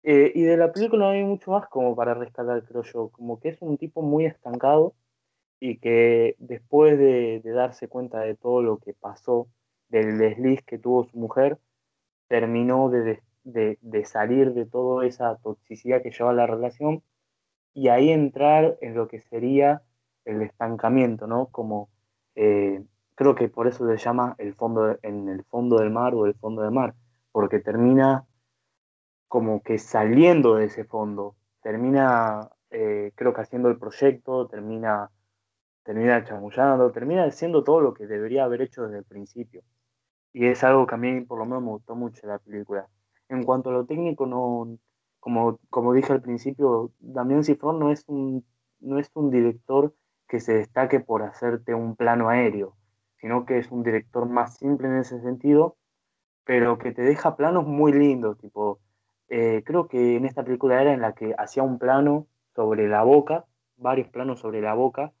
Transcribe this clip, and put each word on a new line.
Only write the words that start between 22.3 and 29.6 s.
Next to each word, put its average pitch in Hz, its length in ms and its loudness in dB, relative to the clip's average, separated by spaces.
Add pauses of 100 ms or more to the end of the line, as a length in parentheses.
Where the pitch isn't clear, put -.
eh, 101 480 0 (320)
creo 135 180 4
que 117 160 0
por 117 180 -2
eso 123 200 -2
se 110 100 0
llama 123 400 -2
el 104 160 -10
fondo 113 320 -2
de, 107 160 -2
en 104 260 -10
el 95 180 -10
fondo 120 340 0
del 107 100 2
mar 120 240 -2
o 107 140 2
el 104 80 0
fondo 110 260 -10
del 107 100 -4
mar, 123 220 -2 (380)
porque 104 280 0
termina 131 680 2 (1000)
como 110 340 -2